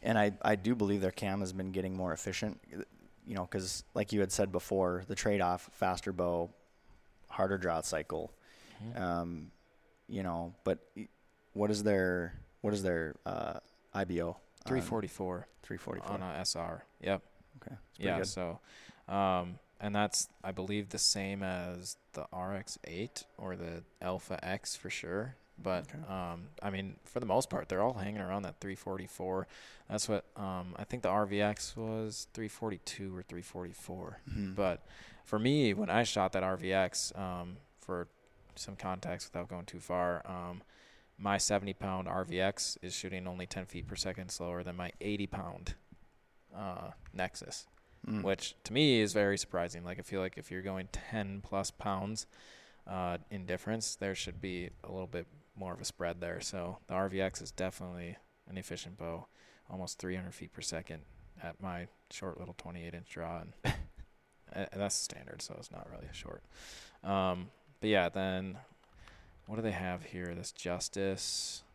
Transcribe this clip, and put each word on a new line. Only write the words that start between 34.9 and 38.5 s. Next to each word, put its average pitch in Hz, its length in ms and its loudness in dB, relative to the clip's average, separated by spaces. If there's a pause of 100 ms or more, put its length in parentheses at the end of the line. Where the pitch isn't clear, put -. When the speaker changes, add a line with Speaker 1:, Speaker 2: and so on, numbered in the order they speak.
Speaker 2:
for - 160 2
me, 127 340 8
when 98 180 2
I 110 120 8
shot 98 300 4
that 95 100 4
R 92 140 2
V 92 160 2
X, 95 420 4
um, 90 420 -4 (220)
for 90 280 -4 (480)